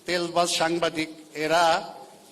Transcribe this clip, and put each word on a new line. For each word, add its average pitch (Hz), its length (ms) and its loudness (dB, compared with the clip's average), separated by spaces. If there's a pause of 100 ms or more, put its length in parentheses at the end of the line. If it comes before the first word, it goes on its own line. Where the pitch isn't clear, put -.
তেলবাজ 175 440 0
সাংবাদিক, 165 580 -2 (260)
এরা 165 600 2 (380)